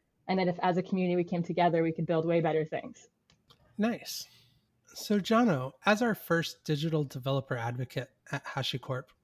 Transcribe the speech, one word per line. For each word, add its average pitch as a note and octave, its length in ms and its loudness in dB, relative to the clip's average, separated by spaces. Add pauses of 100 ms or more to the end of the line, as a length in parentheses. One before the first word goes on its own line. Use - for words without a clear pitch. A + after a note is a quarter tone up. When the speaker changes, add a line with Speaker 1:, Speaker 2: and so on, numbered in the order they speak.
(280)
Speaker 1:
and F#3 120 2
that F#3 80 2
if F3 120 0
as F3+ 180 2
a F#3 60 0
community F3+ 320 0
we F3 80 4
came F3 200 -2
together, E3+ 400 4
we E3 80 2
could D#3+ 140 -2
build D#3+ 200 2
way E3+ 160 2
better D#3 220 2
things. - 460 -10 (680)
Speaker 2:
Nice. - 500 -4 (640)
So - 260 0
Jono, F3+ 540 2 (120)
as G#3 160 4
our A#3 140 2
first - 480 -2
digital D#3 400 -2
developer C3+ 520 -4
advocate B2 540 -6 (220)
at C#3 140 -6
HashiCorp, C3 580 -6 (200)